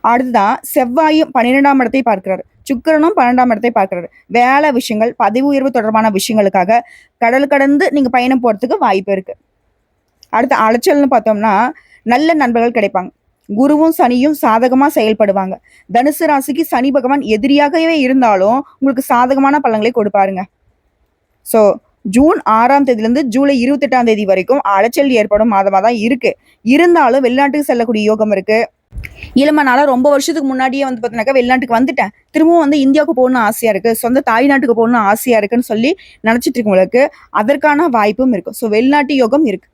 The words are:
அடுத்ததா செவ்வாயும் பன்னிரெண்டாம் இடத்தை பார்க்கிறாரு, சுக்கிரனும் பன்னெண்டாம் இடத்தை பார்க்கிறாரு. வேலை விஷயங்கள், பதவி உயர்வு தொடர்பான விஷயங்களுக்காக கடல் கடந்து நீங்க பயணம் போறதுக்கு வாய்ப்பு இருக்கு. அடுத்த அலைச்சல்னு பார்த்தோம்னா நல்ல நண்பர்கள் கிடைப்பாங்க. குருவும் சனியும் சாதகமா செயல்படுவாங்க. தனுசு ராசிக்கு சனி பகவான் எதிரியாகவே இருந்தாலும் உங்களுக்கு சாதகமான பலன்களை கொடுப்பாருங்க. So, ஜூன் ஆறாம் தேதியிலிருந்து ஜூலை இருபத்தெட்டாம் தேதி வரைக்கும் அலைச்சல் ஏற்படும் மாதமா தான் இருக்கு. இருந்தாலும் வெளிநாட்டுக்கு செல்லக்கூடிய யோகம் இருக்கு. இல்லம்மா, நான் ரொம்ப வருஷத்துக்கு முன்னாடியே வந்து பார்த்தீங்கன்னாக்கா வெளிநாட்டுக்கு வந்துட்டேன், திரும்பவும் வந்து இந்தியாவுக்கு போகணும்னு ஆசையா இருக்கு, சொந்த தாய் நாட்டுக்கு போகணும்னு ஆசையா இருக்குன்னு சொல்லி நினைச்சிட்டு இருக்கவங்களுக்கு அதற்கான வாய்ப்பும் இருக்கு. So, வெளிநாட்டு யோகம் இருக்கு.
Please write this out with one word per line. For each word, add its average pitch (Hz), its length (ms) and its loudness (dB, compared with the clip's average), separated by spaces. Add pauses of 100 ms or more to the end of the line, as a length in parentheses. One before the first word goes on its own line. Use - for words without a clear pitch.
(100)
அடுத்ததா 240 380 0 (260)
செவ்வாயும் 311 640 0
பன்னிரெண்டாம் 269 440 2
இடத்தை 247 260 -2
பார்க்கிறாரு, 190 340 -4 (260)
சுக்கிரனும் 311 520 0
பன்னெண்டாம் 247 340 2
இடத்தை 226 240 -2
பார்க்கிறாரு. 185 300 -4 (300)
வேலை 269 300 2 (100)
விஷயங்கள், 226 440 -2
பதவி 226 300 0
உயர்வு 269 260 0
தொடர்பான 220 280 0 (120)
விஷயங்களுக்காக 202 640 0 (420)
கடல் 262 320 0
கடந்து 277 300 2 (100)
நீங்க 277 140 0 (100)
பயணம் 247 260 0
போறதுக்கு 240 400 -2
வாய்ப்பு 196 320 -2
இருக்கு. 190 180 -10 (1000)
அடுத்த 247 180 0 (120)
அலைச்சல்னு 269 500 2
பார்த்தோம்னா 214 380 0 (580)
நல்ல 311 300 2
நண்பர்கள் 233 360 0
கிடைப்பாங்க. 196 320 -4 (480)
குருவும் 302 400 2
சனியும் 254 440 0
சாதகமா 254 440 2 (100)
செயல்படுவாங்க. 202 580 0 (400)
தனுசு 277 360 0
ராசிக்கு 277 320 -2 (100)
சனி 262 240 0
பகவான் 269 260 0 (140)
எதிரியாகவே 285 580 2 (100)
இருந்தாலும் 240 540 2 (160)
உங்களுக்கு 269 340 -2
சாதகமான 269 560 2
பலன்களை 220 320 0
கொடுப்பாருங்க. 196 460 -2 (1080)
So, 226 80 2 (540)
ஜூன் 311 240 4 (200)
ஆறாம் 269 300 2
தேதியிலிருந்து 240 340 0 (120)
ஜூலை 277 200 2 (100)
இருபத்தெட்டாம் 254 460 0
தேதி 214 200 0
வரைக்கும் 190 320 0 (140)
அலைச்சல் 247 340 0 (100)
ஏற்படும் 214 340 0
மாதமா 196 340 2
தான் 240 180 -2
இருக்கு. 240 240 0 (440)
இருந்தாலும் 294 520 2
வெளிநாட்டுக்கு 277 440 -2
செல்லக்கூடிய 226 400 -2
யோகம் 214 260 -2
இருக்கு. 214 240 -2 (800)
இல்லம்மா, 302 280 2
நான் 254 160 2 (100)
ரொம்ப 254 200 0
வருஷத்துக்கு 277 380 -2
முன்னாடியே 262 360 -4
வந்து 247 120 -8
பார்த்தீங்கன்னாக்கா 233 380 -4
வெளிநாட்டுக்கு 247 400 0
வந்துட்டேன், 254 360 -2 (200)
திரும்பவும் 330 300 4
வந்து 285 220 2
இந்தியாவுக்கு 294 320 2
போகணும்னு 254 300 2
ஆசையா 226 260 -2
இருக்கு, 202 180 -2 (120)
சொந்த 254 260 0
தாய் 240 220 2
நாட்டுக்கு 240 260 2
போகணும்னு 233 320 0
ஆசையா 226 300 0
இருக்குன்னு 233 320 -4
சொல்லி 226 200 0 (360)
நினைச்சிட்டு 247 280 -2
இருக்கவங்களுக்கு 208 480 0 (380)
அதற்கான 294 460 0 (100)
வாய்ப்பும் 214 380 0
இருக்கு. 185 240 -10
So, 240 60 -4 (100)
வெளிநாட்டு 285 460 0
யோகம் 277 300 0
இருக்கு. - 220 -10